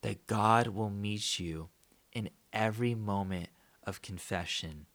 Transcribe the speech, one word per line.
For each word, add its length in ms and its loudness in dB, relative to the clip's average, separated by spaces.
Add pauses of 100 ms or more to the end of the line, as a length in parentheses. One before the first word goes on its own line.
that 260 -4
God 400 6
will 220 -2
meet 500 -2
you 300 -4 (420)
in 180 -4 (220)
every 440 2
moment 520 0 (360)
of 180 -6
confession. 920 -6